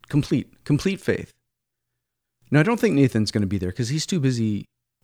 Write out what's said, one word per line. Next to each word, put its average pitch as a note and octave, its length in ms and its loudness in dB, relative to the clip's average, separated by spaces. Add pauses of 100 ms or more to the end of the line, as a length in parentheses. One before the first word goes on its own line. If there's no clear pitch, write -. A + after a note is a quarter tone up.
Complete, - 560 -2
complete F3 380 0
faith. F2+ 300 -4 (1200)
Now, D3 120 4
I - 20 6
don't A3 160 0
think G3 160 2
Nathan's B2 360 2
gonna G#2 140 0
be G2 120 -2
there F2+ 140 -4
'cause A#2 180 -4
he's D#3 160 -4
too F#3 140 -2
busy A#2 460 -2 (380)